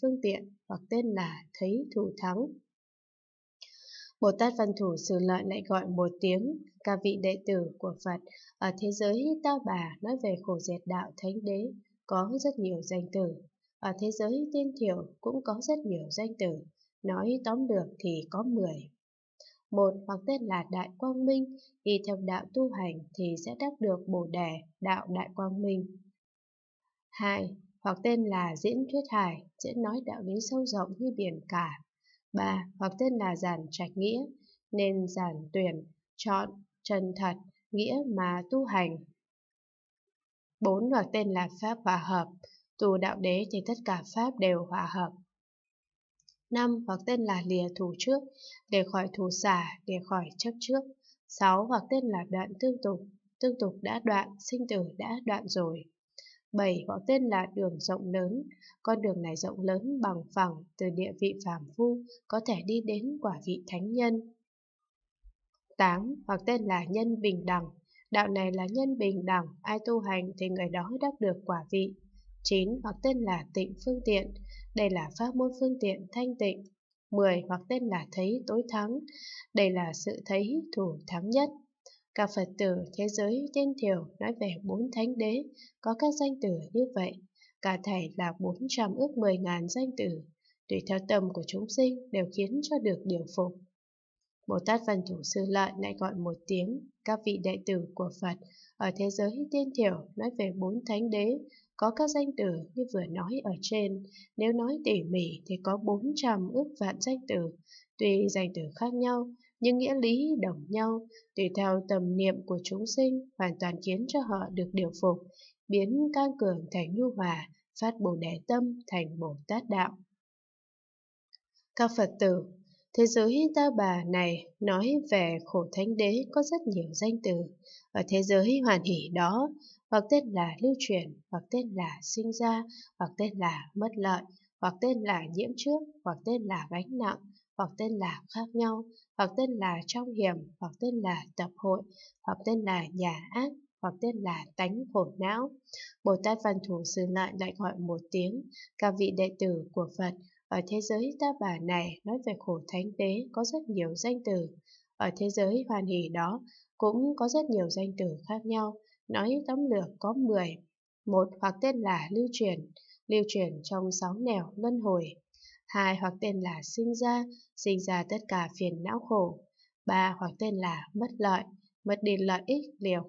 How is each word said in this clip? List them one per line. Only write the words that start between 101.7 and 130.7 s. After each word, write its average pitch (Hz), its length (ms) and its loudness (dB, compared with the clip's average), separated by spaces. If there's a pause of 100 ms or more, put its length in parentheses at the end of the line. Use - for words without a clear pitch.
có 214 140 2
các 302 200 2
danh 285 260 2
từ 202 100 2 (280)
như 247 100 0 (100)
vừa 185 160 0
nói 185 340 -4
ở 202 80 0 (100)
trên, 196 400 0 (340)
nếu 226 160 4
nói 240 320 2
tỉ 208 180 4
mỉ 175 440 -2
thì 185 160 -4
có 190 140 0
bốn 214 400 0
trăm 214 360 2
ước 285 160 0 (120)
vạn 190 200 -2
danh 262 160 0 (120)
từ, 175 220 0 (480)
tuy 202 300 4
danh 190 260 0
từ 170 80 -4 (140)
khác 247 180 -2
nhau, 247 360 0 (300)
nhưng 247 180 6
nghĩa 262 160 2
lý 254 340 4 (120)
đồng 160 280 -2
nhau, 220 380 0 (300)
tùy 185 200 2
theo 190 320 2
tầm 185 280 2
niệm 190 180 4 (120)
của 180 180 -2
chúng 196 220 -4
sinh, 262 420 2 (100)
hoàn 175 200 0
toàn 175 160 -2 (120)
khiến 190 220 0
cho 285 120 0
họ 196 320 -2
được 180 200 -2
điều 185 180 0 (120)
phục, 175 160 4 (500)
biến 220 440 4
cang 277 260 2
cường 175 320 0
thành 175 240 -2
nhu 247 220 2
hòa, 170 320 -2 (320)
phát 226 200 -2
Bồ 180 160 0
Đề 165 300 -4
tâm 240 400 0
thành 165 320 -4
Bồ 156 180 -4 (120)
Tát 233 200 -4
đạo. 190 300 0 (1800)
Các 233 200 6
Phật 202 140 4 (100)
tử, 185 240 6 (540)
thế 233 80 10
giới 233 480 6
Ta 285 220 6
Bà 185 280 4
này 175 420 2 (140)
nói 202 340 4 (160)
về 170 340 4
khổ 175 280 0
thánh 208 240 0
đế 220 360 4
có 294 100 4
rất 330 240 0
nhiều 170 260 -2
danh 226 300 0
từ. 190 100 2 (600)
Ở 190 160 0
thế 190 140 4
giới 196 420 6
hoàn 190 180 6
hỷ 170 320 0
đó, 190 340 2 (420)
hoặc 214 200 4
tên 285 180 6
là 170 340 0
lưu 262 160 6